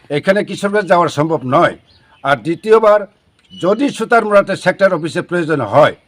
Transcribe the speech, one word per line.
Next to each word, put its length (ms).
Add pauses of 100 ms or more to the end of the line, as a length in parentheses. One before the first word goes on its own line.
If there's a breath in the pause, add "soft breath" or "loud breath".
এখানে 340
কৃষকরা 380
যাওয়া 260
সম্ভব 380
নয়। 320 (460 soft breath)
আর 140
দ্বিতীয়বার 720 (540)
যদি 280
সুতারমুড়াতে 640
সেক্টর 380
অফিসে 280
প্রয়োজন 400
হয় 340 (120)